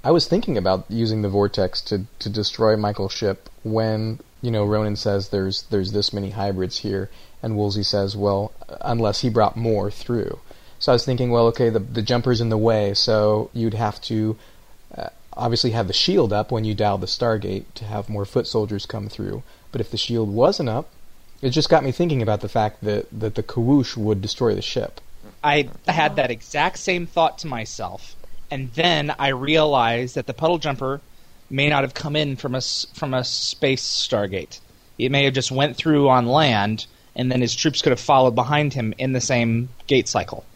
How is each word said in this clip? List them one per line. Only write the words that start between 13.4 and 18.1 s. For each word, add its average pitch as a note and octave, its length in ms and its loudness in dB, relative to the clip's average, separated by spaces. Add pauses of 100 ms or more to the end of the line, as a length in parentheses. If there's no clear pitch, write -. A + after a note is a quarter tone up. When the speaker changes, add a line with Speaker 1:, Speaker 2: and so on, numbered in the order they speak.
Speaker 1:
you'd A2+ 200 0
have G#2+ 300 -2
to, A2 340 -2 (600)
uh, - 120 -10 (240)
obviously A#2 380 0
have A2+ 160 0
the G2 60 -4
shield E3 380 2
up G#2 200 0
when A2 120 0
you G#2+ 100 0
dial G2+ 240 2
the F#2+ 80 -4
Stargate G2+ 600 -2 (100)
to - 100 -14
have G#2 220 -6
more G2+ 180 -4